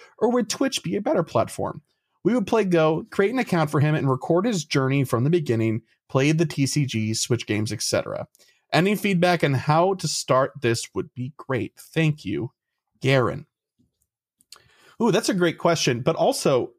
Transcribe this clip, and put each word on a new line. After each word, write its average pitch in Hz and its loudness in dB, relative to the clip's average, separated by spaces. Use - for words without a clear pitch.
or 233 2
would 240 0
Twitch - -2
be 180 -4
a 202 -4
better 233 0
platform? - -4
We 196 2
would 240 0
play 226 2
Go, 165 2
create 202 0
an 262 -2
account 160 0
for 151 2
him, 151 2
and 139 0
record 165 0
his 202 -2
journey 135 0
from 123 0
the 147 2
beginning, 113 0
play 139 2
the 160 2
T 143 -2
C 139 0
G, 110 -2
Switch 113 -2
games, 107 -2
et 104 -8
cetera. - -4
Any 185 2
feedback 180 2
on 143 2
how 160 2
to 175 -6
start 135 0
this 117 -2
would 98 -6
be 127 -10
great. 117 -6
Thank 156 -2
you, 95 -6
Garen. 127 2
Ooh, 226 4
that's 202 0
a 277 2
great 175 0
question, 156 0
but 160 0
also, 160 0